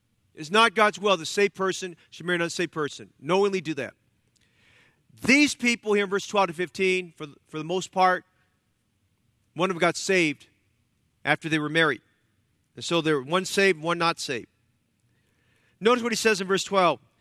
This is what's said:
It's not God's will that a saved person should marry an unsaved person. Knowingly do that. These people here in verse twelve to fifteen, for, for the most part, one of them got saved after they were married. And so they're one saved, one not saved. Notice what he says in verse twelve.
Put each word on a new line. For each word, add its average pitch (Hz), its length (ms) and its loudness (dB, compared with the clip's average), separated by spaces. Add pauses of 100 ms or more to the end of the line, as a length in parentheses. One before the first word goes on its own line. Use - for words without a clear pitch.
(340)
It's 156 180 -12
not 220 220 4
God's 208 260 2
will 190 180 2
that 160 60 -10
a - 20 -10
saved 202 280 0
person 185 440 -6 (120)
should - 160 -18
marry 175 120 0
an 170 60 -2
unsaved 170 280 -4
person. 139 380 -8 (100)
Knowingly 190 400 0
do 156 140 -6
that. 131 200 -8 (1300)
These 277 340 4
people 233 360 -2
here 202 140 2
in 185 40 -8
verse 190 160 -4
twelve 196 220 2
to 170 60 -10
fifteen, 180 640 -2
for, 156 100 -12 (220)
for 160 80 -10
the 156 80 -6
most 180 260 -4
part, 180 320 2 (1300)
one 180 160 0
of 180 60 -4
them 160 60 -4
got 170 160 2
saved 170 500 0 (800)
after 151 240 0
they 156 100 0
were 151 80 -2
married. 151 360 0 (720)
And 123 80 -14
so 170 160 0
they're 151 200 0
one 170 220 -2
saved, 190 380 0
one 170 160 -2
not 170 200 0
saved. 120 300 -8 (1300)
Notice 233 220 2
what 233 120 -2
he - 20 0
says 214 240 2
in 190 80 -6
verse 190 160 0
twelve. 180 380 0 (200)